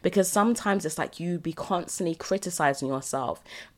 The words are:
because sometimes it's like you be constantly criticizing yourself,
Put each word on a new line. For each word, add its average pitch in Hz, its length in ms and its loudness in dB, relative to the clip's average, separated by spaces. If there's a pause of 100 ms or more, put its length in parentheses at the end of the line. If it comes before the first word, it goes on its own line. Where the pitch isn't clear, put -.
because 185 260 4
sometimes 208 560 2
it's 160 140 -4
like - 220 -4
you 175 180 0
be 165 140 -4
constantly 175 640 -2
criticizing 151 760 0
yourself, 135 540 -2 (360)